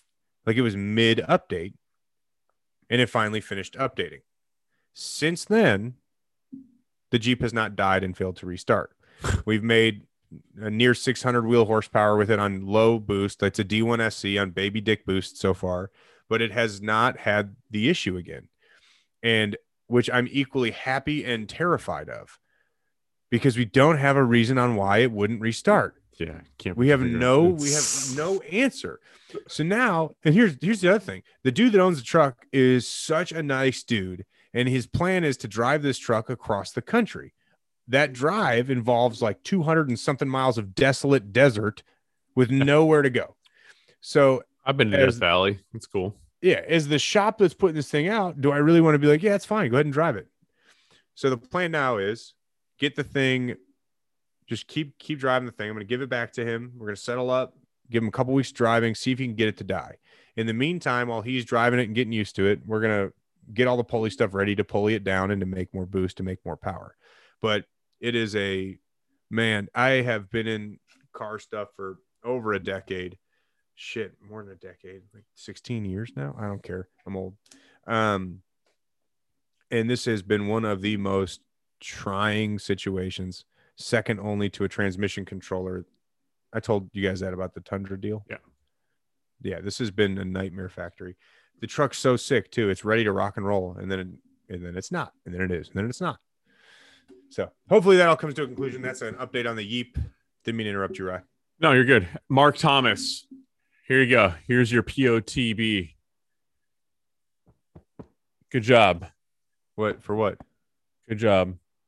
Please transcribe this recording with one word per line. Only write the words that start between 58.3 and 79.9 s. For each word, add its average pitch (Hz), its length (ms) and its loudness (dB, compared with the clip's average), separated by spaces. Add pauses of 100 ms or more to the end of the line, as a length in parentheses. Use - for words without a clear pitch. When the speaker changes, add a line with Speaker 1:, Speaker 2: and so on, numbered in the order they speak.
Speaker 1:
weeks 135 160 0
driving, 117 420 2
see - 200 -2
if 120 40 -4
he 131 80 -6
can 120 100 -6
get 110 120 2
it 104 100 -4
to - 60 -12
die. 92 320 -8 (400)
In 113 100 -4
the 113 80 -2
meantime, 127 540 -2
while 113 160 -4
he's 123 200 -4
driving 120 360 2
it 123 60 0
and 104 100 -6
getting 117 180 -2
used 107 220 -4
to 98 100 2
it, 101 220 2
we're 110 140 -2
gonna 104 280 0 (420)
get 120 160 2
all 123 100 0
the 120 60 0
pulley 113 280 -4
stuff 101 240 -2
ready 101 220 0
to 101 60 0
pulley 104 300 0
it 101 100 -4
down 95 280 0
and 101 80 -2
to 92 80 -4
make 92 260 -6
more 92 140 -8
boost, 92 300 -4
to 98 60 -8
make 92 220 -6
more 82 120 -8
power. - 380 -12 (460)
But 107 240 0 (340)
it 117 140 -4
is 110 220 -2
a, 95 420 -4 (540)
man, 110 420 -2
I 123 160 2 (140)
have 110 260 -4
been 113 160 -4
in 107 320 -8 (360)
car 107 260 -12
stuff 104 360 -12
for 95 220 -14 (260)
over 117 300 -4
a 98 60 -2
decade. 92 580 -8 (600)
Shit, 95 360 -12 (120)
more 107 160 -18
than 98 100 -20
a - 20 -20
decade, 92 480 -20 (100)
like, 104 100 -20 (120)
sixteen 107 500 -10
years 98 300 -8
now. 139 240 -10
I 104 80 -8
don't 98 160 -10
care. 92 260 -12 (160)
I'm 95 100 -10
old. 92 200 -10 (500)
Um, 98 540 -2 (1300)
and 113 180 0
this 123 160 -4